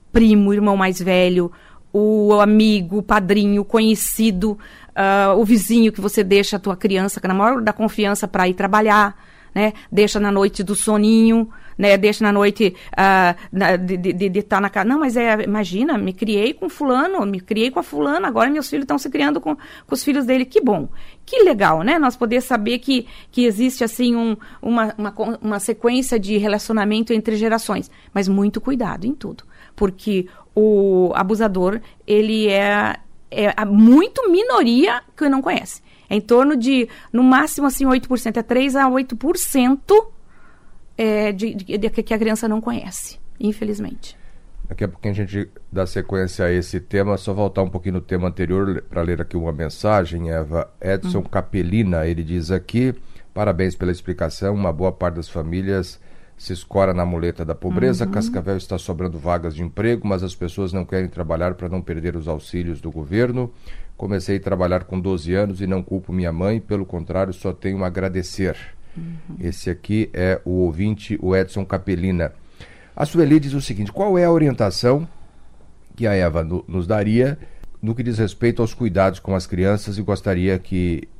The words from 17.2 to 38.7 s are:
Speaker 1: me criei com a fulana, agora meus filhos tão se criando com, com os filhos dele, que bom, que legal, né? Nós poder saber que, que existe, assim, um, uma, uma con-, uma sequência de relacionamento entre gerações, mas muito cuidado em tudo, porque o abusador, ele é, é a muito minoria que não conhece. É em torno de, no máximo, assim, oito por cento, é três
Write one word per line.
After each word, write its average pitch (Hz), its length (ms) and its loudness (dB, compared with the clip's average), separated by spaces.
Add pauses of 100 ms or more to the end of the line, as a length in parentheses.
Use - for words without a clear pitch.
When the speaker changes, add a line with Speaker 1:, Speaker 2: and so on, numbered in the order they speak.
Speaker 1:
me 196 160 -4
criei 220 300 -2
com 262 80 -6
a 339 60 0
fulana, 294 420 -2
agora 226 240 2
meus 294 180 -4
filhos 277 180 -4
tão 285 120 0
se 294 100 -8
criando 294 320 0
com, 302 140 -4
com - 400 -10
os 254 80 -2
filhos 277 240 0
dele, 262 180 2
que 415 160 2
bom, 208 280 0 (360)
que 480 200 4
legal, 190 380 4
né? 285 140 2
Nós 277 200 2
poder 240 240 0
saber 240 400 -2
que, 254 260 0 (240)
que 247 140 2
existe, 240 400 0
assim, 240 320 0
um, 226 200 0 (240)
uma, 220 380 0
uma 208 140 -6
con-, 220 280 -4
uma 208 200 -4
sequência 240 580 0
de 202 200 0
relacionamento 214 760 0
entre 220 240 0
gerações, 220 520 -2 (240)
mas 196 140 0
muito 202 340 2
cuidado 226 460 -4
em 277 80 -2
tudo, - 300 -12 (320)
porque 190 500 -2 (300)
o 196 600 4
abusador, 196 640 0 (260)
ele 214 400 2
é, 202 480 2 (340)
é 208 280 0
a 214 80 -2
muito 262 640 6
minoria 359 720 4 (140)
que 294 120 0
não 277 140 2
conhece. - 400 -4 (260)
É - 60 -2
em 214 60 2
torno 254 360 4
de, 247 320 2 (240)
no 247 120 4
máximo, 285 420 4
assim, 269 200 0
oito 254 220 2
por 247 120 0
cento, 226 160 -4
é 226 60 0
três 254 340 0